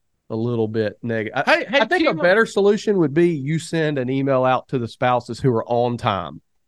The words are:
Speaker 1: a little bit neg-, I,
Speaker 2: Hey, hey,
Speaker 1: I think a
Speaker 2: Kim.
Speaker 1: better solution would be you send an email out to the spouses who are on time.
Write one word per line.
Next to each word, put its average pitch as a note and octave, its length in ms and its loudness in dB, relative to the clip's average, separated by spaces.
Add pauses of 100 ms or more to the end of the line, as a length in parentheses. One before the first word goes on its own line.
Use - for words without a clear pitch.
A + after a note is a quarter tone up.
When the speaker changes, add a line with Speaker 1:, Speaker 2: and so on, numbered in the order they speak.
(300)
Speaker 1:
a A2+ 60 -8
little A2+ 320 -2
bit G#2+ 340 -2
neg-, A2+ 320 -4
I, C3+ 120 0
Speaker 2:
Hey, D#4 240 2
hey, C4+ 120 2
Speaker 1:
I C#4+ 40 0
think F4+ 180 0
a C#4+ 100 2
Speaker 2:
Kim. E3 40 -6
Speaker 1:
better G3+ 280 4
solution G3+ 540 0
would C#3+ 140 2
be E3+ 160 4
you D3+ 280 -2
send D3+ 400 -2
an B2+ 120 -2
email C3+ 340 0
out B2+ 260 0
to C#3 100 -2
the A#2 80 -4
spouses B2 520 -2
who C3+ 140 2
are A2+ 140 -2
on A#2+ 300 0
time. F#2+ 440 -4 (260)